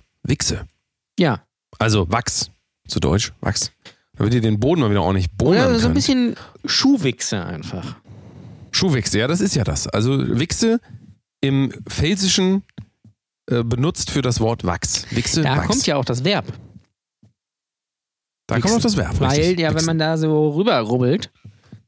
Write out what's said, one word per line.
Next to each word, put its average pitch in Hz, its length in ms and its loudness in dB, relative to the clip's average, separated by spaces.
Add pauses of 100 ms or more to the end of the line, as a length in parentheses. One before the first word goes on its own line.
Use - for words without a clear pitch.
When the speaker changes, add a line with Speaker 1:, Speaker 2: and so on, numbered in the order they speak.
(220)
Speaker 1:
Wichse. - 440 -2 (520)
Speaker 2:
Ja. 147 240 0 (360)
Speaker 1:
Also 104 320 2
Wachs, - 400 -2 (380)
zu - 100 -6
Deutsch, 82 420 0
Wachs. - 320 -4 (420)
Damit 113 200 0
ihr 123 60 2
den 107 200 0
Boden 156 200 2
mal 113 100 2
wieder 101 120 2
ordentlich 92 300 0
bonern 220 380 2
Speaker 2:
Oder 247 40 2
so - 0 -
ein 226 80 2
Speaker 1:
könnt. 240 120 2
Speaker 2:
bisschen 254 420 0 (280)
Schuhwichse 143 800 0
einfach. - 520 -10 (720)
Speaker 1:
Schuhwichse, 135 480 0
ja, 110 80 2
das 170 140 0
ist - 140 0
ja 113 100 0
das. - 220 -2
Also 127 520 0
Wichse 226 420 0 (600)
im 135 320 0 (160)
Pfälzischen, 190 720 0 (880)
äh, 120 140 0
benutzt 123 460 -2
für 139 120 0
das 123 180 0
Wort 113 240 0
Wachs. - 460 -2
Wichse, 120 320 0
Speaker 2:
Da 139 140 0
Speaker 1:
Wachs. 87 100 -2
Speaker 2:
kommt 247 200 0
ja 156 100 2
auch 135 80 0
das 123 200 -2
Verb. 185 220 0 (2000)
Speaker 1:
Da - 100 -2
Speaker 2:
Wichsen. 120 140 2
Speaker 1:
kommt 226 100 4
auch - 20 2
das 214 140 2
Verb, - 240 0
Speaker 2:
Weil, 135 200 2
Speaker 1:
richtig. 170 200 2
Speaker 2:
ja, 160 100 2
Speaker 1:
Wichsen. 156 100 0
Speaker 2:
wenn 160 60 0
man 165 120 0
da 160 180 2
so 156 340 2
rüber 170 300 2
rubbelt, 123 500 0 (580)